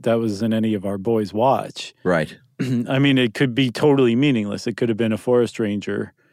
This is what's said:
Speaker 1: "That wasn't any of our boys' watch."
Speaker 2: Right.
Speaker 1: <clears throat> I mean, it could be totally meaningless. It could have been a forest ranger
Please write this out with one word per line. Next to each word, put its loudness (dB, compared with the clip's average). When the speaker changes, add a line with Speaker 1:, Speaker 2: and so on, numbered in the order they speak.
Speaker 1:
"That 0
wasn't -2
any 0
of -4
our -4
boys' -2
watch." -2
Speaker 2:
Right. 0
Speaker 1:
<clears throat> -14
I 0
mean, 4
it 0
could 0
be 0
totally 4
meaningless. 0
It -4
could 0
have -2
been 0
a -2
forest 0
ranger -4